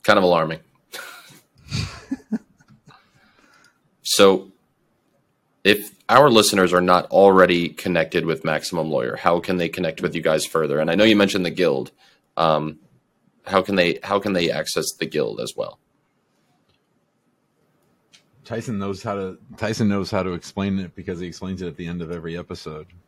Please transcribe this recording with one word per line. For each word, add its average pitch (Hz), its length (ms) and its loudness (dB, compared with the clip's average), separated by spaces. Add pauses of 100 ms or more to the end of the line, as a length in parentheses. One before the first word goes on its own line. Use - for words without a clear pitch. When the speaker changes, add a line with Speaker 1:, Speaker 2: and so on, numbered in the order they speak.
Speaker 1:
Kind 104 160 4
of 98 60 2
alarming. 82 400 2
<laughs> - 60 -20 (3250)
So 95 500 4 (1120)
if - 280 2 (160)
our 131 220 6
listeners 104 420 4
are 90 80 4
not 90 260 2
already 90 640 6
connected 85 540 -2
with 82 200 -4
Maximum 80 440 -4
Lawyer, 62 280 -4
how 87 240 0
can 92 160 -4
they 87 120 -2
connect 82 320 -6
with 90 140 -4
you 85 80 -6
guys 80 240 0
further? 76 320 -2
And 80 100 -2
I 85 60 0
know 98 80 2
you 110 140 6
mentioned 101 280 2
the 85 60 -2
guild. 80 400 0 (460)
Um, 78 420 0 (640)
how 95 180 0
can 101 120 -4
they, 87 300 2
how 101 160 -2
can 101 120 -4
they 85 180 0
access 76 420 -4
the - 140 -8
guild 60 340 -6
as 58 160 -10
well? - 240 -10 (2750)
Speaker 2:
Tyson 117 340 -8
knows 98 240 -6
how 104 140 -6
to, 95 220 -8 (180)
Tyson 110 320 -2
knows 98 240 -2
how 98 100 0
to 90 120 -4
explain 98 440 -4
it 90 160 -10
because 87 240 -10
he 90 80 -8
explains 92 340 -10
it 92 60 -8
at 82 100 -10
the 85 120 -10
end 87 120 -8
of 82 120 -10
every 85 260 -10
episode. 80 480 -14 (220)